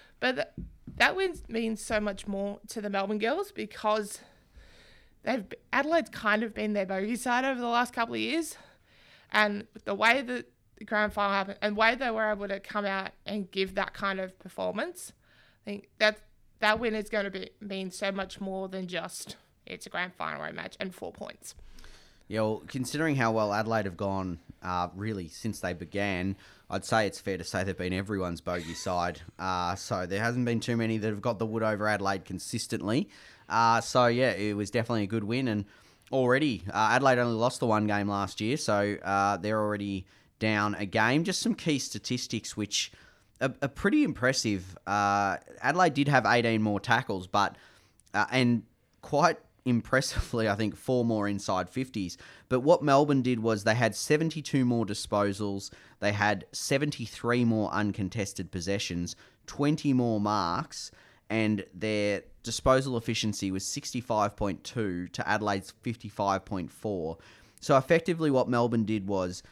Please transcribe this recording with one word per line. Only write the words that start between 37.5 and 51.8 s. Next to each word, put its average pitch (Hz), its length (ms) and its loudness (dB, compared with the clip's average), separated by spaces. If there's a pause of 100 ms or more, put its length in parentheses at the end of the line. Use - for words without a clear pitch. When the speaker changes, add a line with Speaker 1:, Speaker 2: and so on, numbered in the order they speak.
Speaker 2:
the 131 60 2
one 107 200 4
game 101 220 2
last 101 320 -2
year, 113 160 0
so, 104 480 0
uh, 98 320 2
they're 107 240 -2
already 101 460 -2 (320)
down 104 360 2
a 101 120 -4
game. 113 380 4
Just 185 160 -2
some 208 140 0
key 151 240 0
statistics, - 800 -6
which - 340 -2 (500)
are, 127 200 -2
are 139 80 -2
pretty 294 340 2
impressive. 117 760 0 (100)
Uh, 101 500 2 (240)
Adelaide 156 340 4
did 139 140 2
have 127 180 6
eighteen 113 360 4
more 104 180 0
tackles, 113 460 0
but, 101 300 0 (580)
uh, 104 160 4
and 120 320 4 (400)
quite 156 360 2 (260)
impressively, 120 800 0
I 98 100 2
think, 104 200 -2
four 123 280 2
more 107 240 2
inside 95 420 -2
fifties. 113 480 -6 (300)